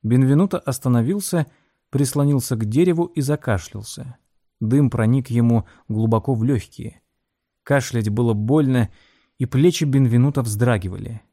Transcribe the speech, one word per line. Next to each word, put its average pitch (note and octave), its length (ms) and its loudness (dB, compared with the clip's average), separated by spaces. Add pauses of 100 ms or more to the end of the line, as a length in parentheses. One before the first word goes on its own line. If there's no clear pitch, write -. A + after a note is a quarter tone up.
Бенвенуто C3+ 560 2
остановился, C#3 880 -2 (440)
прислонился C#3 640 0
к A2+ 80 -4
дереву E3 400 0
и - 160 -8
закашлялся. B2+ 960 -6 (440)
Дым B2+ 280 2
проник A#2+ 400 0
ему A#2 380 2 (220)
глубоко A2+ 460 0
в A2 80 -2
легкие. - 600 -6 (680)
Кашлять B2 400 0
было A2+ 240 0
больно, B2 580 0 (460)
и B2+ 80 -4
плечи D#3 400 2
Бенвенуто C3+ 560 2
вздрагивали. G#2 800 -2 (120)